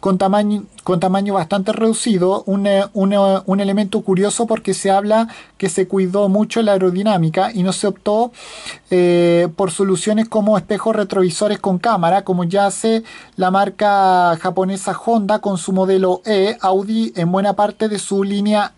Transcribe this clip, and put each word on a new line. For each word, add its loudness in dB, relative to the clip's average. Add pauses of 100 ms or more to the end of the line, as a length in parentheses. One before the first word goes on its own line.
con 0
tamaño, 0 (180)
con 0
tamaño 0
bastante -2
reducido, 0
un, -2
eh, 2 (100)
un, 0
eh, 2 (280)
un 0
elemento 0
curioso 0
porque -2
se -2
habla 2 (280)
que -4
se 0
cuidó 0
mucho 0
la 2
aerodinámica 0
y -2
no 0
se -4
optó, -2 (580)
eh, 4
por -2
soluciones 0
como 2
espejos -2
retrovisores 0
con -2
cámara, 0
como -2
ya 0
hace -2 (320)
la 0
marca 2
japonesa -4
Honda 0
con -4
su -4
modelo 2
E, 0
Audi 0
en -2
buena 0
parte -2
de -4
su -2
línea 0